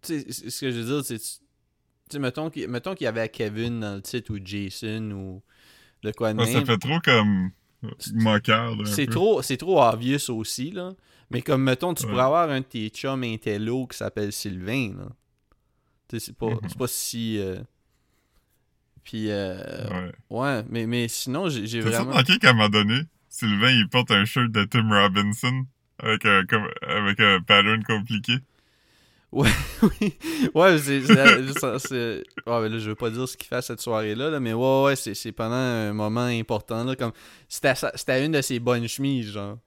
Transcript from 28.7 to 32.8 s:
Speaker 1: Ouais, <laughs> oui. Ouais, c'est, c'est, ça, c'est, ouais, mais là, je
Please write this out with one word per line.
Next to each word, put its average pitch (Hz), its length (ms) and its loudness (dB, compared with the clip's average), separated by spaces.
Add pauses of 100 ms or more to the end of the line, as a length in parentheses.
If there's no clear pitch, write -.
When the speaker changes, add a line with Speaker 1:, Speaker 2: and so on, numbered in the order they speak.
Speaker 1:
Ouais, 113 180 4 (160)
<laughs> - 160 -2 (180)
oui. 208 160 0 (380)
Ouais, 170 240 6
c'est, 139 260 0
c'est, 135 540 6
ça, 127 220 -2
c'est, 117 420 -4 (240)
ouais, 117 160 0
mais 110 60 0
là, 113 100 -4
je 107 100 -6